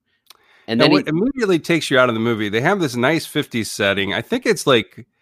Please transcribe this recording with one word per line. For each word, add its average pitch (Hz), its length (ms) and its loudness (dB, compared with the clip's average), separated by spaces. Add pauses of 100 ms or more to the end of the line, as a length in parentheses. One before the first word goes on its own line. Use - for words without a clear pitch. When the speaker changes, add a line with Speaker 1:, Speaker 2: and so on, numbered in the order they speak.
(680)
Speaker 1:
And 113 120 -2
Speaker 2:
Now, - 60 4
Speaker 1:
then 294 80 4
Speaker 2:
what - 120 2
Speaker 1:
he 151 60 -6
Speaker 2:
immediately 196 480 0
takes 165 320 -2
you 131 80 4
out 127 100 6
of 117 60 -2
the 110 80 -2
movie, 110 260 0
they 110 140 -2
have 190 180 0
this 123 160 -2
nice 143 300 0
fifties 127 440 -4
setting. 98 440 0
I 113 80 -4
think 254 240 -6
it's 208 200 -2
like, 120 400 0 (160)